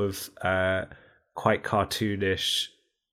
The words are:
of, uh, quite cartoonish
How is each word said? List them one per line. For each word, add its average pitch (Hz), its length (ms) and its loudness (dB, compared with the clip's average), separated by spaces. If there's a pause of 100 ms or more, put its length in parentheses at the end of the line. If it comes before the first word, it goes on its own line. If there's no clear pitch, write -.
of, 95 240 -4 (140)
uh, 92 420 2 (500)
quite - 300 2
cartoonish 98 1000 0 (460)